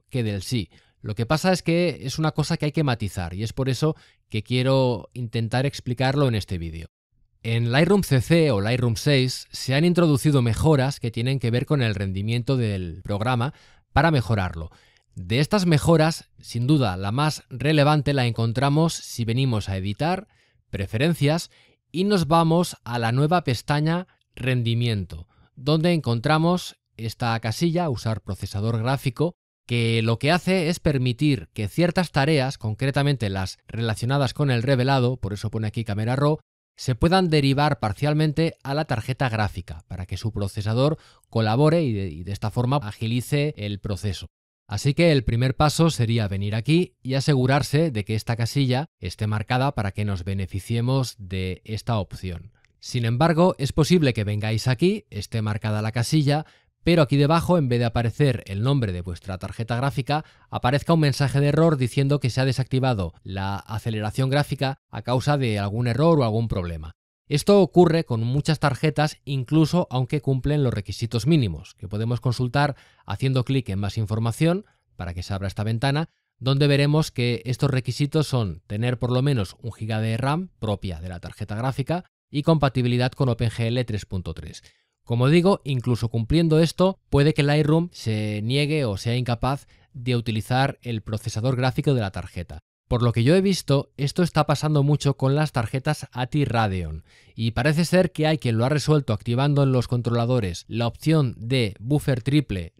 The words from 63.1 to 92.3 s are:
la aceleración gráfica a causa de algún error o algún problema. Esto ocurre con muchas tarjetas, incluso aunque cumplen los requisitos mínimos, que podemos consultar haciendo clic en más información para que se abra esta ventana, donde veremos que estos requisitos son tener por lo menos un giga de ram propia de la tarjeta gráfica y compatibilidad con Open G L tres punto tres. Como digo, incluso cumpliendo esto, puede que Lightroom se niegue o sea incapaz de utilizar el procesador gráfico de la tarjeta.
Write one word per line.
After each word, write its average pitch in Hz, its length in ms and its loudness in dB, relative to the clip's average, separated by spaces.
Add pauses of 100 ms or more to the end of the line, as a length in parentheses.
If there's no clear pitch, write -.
la 95 320 -6
aceleración 110 720 -4
gráfica 139 480 -2 (100)
a 110 140 -10
causa 131 340 0
de 113 220 0
algún 107 300 -2
error 151 320 4
o - 20 4
algún 113 240 0
problema. 85 460 -6 (360)
Esto 202 320 4
ocurre 170 440 4
con 113 200 -2
muchas 143 340 0
tarjetas, 151 640 0
incluso 151 640 2
aunque 127 320 -2
cumplen 139 440 0
los 117 100 0
requisitos 110 540 -4
mínimos, 110 480 0
que 101 100 -14
podemos 113 340 -4
consultar 131 540 0 (320)
haciendo 127 380 -2
clic 135 240 -2
en 95 100 -4
más 101 200 -4
información 117 640 0 (320)
para 90 180 -8
que 90 80 -8
se - 100 -8
abra 98 140 -4
esta 95 160 -6
ventana, 139 460 -2 (320)
donde 139 260 2
veremos 143 460 2
que 120 320 -2
estos 127 260 0
requisitos 139 560 0
son 98 400 -4
tener 117 320 -2
por 123 140 -2
lo 127 100 2
menos 131 400 0
un 117 80 -8
giga 110 300 -4
de 113 160 -2
ram 151 320 -4 (100)
propia 98 420 -4
de 90 80 -12
la 87 120 -12
tarjeta 104 340 -10
gráfica 135 500 -4 (280)
y 143 100 -2
compatibilidad 127 720 2
con 135 160 0
Open 117 220 0
G 117 160 -4
L 123 180 0
tres 104 220 -6
punto 87 280 -6
tres. - 300 -16 (400)
Como 120 240 2
digo, 175 340 4
incluso 123 460 -2
cumpliendo 156 500 2
esto, 180 400 2 (120)
puede 143 220 4
que 147 120 2
Lightroom 151 480 2
se 107 500 -4
niegue 143 440 0
o 98 100 -2
sea 117 180 -4
incapaz 127 540 -2 (240)
de 123 240 -2
utilizar 117 680 -2
el 113 200 -6
procesador 110 520 -4
gráfico 131 400 0
de 120 60 0
la 98 100 -4
tarjeta. 85 480 -10 (280)